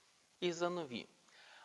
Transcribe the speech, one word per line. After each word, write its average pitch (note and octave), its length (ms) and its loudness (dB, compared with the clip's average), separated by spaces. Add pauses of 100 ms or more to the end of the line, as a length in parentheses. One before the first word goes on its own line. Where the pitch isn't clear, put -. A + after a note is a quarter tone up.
(380)
і F3+ 120 4
за F3 180 2
нові. D3 380 -2 (580)